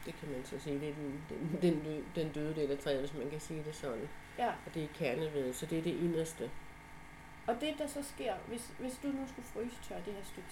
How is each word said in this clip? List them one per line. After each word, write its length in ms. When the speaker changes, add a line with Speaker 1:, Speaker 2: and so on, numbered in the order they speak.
Speaker 1:
Det 140
kan 100
man 140
så 140
sige, 220
det 80
er 60
den, 340
den, 340
den 220
dø-, 380
den 100
døde 220
del 160
af 80
træet, 220
hvis 140
man 160
kan 100
sige 260
det 80
sådan. 340
Speaker 2:
Ja. 100
Speaker 1:
Og 260
det 100
er 100
kerneved, 580
så 140
det 120
er 40
det 80
inderste. 600
Speaker 2:
Og 140
det, 180
der 80
så 160
sker, 320
hvis, 300
hvis 240
du 60
nu 200
skulle 200
frysetørre 560
det 100
her 100
stykke 280